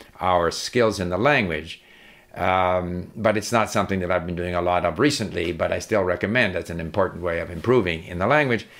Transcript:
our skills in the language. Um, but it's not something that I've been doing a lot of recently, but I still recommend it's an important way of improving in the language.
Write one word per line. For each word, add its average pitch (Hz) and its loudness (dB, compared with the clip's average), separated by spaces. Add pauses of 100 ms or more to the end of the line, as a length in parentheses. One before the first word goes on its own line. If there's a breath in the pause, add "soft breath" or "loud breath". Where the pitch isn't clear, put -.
(200 loud breath)
our 87 4
skills 110 0
in 87 -2
the 90 -2
language. 98 0 (540 loud breath)
Um, 90 0
but 107 -2
it's 104 -6
not 110 2
something 98 0
that 87 -2
I've 87 0
been 87 -4
doing 87 -4
a 87 0
lot 87 2
of 85 0
recently, 90 0
but 87 -2
I 90 -2
still 101 0
recommend 98 0
it's 85 -6
an 85 -6
important 85 -2
way 85 -2
of 85 -6
improving 87 0
in 87 -8
the 95 0
language. 131 2 (120)